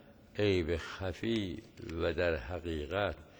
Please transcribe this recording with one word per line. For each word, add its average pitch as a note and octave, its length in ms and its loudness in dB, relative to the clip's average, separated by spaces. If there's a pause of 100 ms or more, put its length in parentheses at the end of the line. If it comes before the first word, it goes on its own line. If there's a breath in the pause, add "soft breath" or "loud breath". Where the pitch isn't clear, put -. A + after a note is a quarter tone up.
(380 loud breath)
عیب F2+ 380 4
خفی F#2+ 840 -2 (380)
و E2+ 120 2
در E2 240 2
حقیقت، E2+ 800 -2 (240 loud breath)